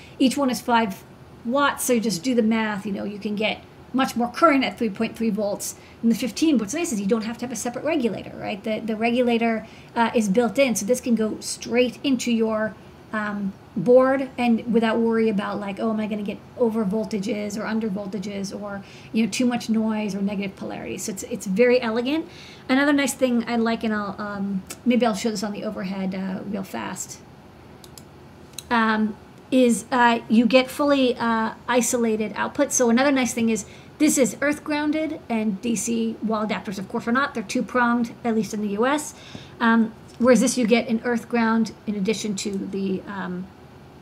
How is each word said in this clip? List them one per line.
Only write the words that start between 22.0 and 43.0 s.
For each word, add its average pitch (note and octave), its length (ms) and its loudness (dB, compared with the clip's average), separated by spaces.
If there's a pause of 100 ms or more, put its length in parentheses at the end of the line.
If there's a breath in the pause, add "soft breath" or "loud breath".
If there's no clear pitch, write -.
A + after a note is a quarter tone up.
Another C#4+ 240 4
nice C#4 220 2
thing A#3+ 340 2
I A#3+ 80 -2
like, A3+ 280 0
and A3 100 0
I'll, G#3 240 -4
um, G3+ 460 -4 (200)
maybe A#3+ 220 4
I'll A3 80 4
show G#3+ 160 -2
this G#3+ 140 -4
on G#3 100 -4
the F#3+ 100 -8
overhead, G3 520 -4
uh, F#3+ 320 -6
real G3 160 -4
fast, G3 560 -10 (1500)
um, A3 440 2 (360)
is, B3 400 4
uh, A#3+ 360 4
you A3+ 200 6
get B3+ 240 4
fully, C#4+ 440 2
uh, A3+ 380 -2 (160)
isolated A#3 680 0
output. A3+ 380 -2
So A#3+ 160 2
another C4 220 4
nice C4 200 2
thing A3+ 180 0
is G#3+ 160 -2 (340 loud breath)
this D4+ 180 4
is B3 240 2
earth D4 220 0
grounded D4+ 560 -2 (100)
and A3 320 -2
D A#3 140 -2
C A3+ 480 -2
wall G#3+ 240 -2
adapters, G3 320 -6
of F#3+ 100 -10
course, A#3 180 -6
are A#3 40 -2
not. C#4 240 0
They're A3+ 80 -4
two B3+ 180 -2
pronged, A#3+ 500 0 (140)
at A3+ 100 0
least A3 200 -2
in G#3 80 -4
the G#3 60 -2
U G#3 180 0
S. D4 260 -2 (460 loud breath)
Um, A3+ 340 4 (240)
whereas A#3+ 240 6
this, B3+ 160 2
you B3 80 2
get A#3 240 2
an A3+ 160 0
earth A#3 240 -2
ground A3+ 440 2 (120)
in G#3+ 80 -4
addition G#3+ 440 -2
to G3+ 200 -4
the, G3 500 -4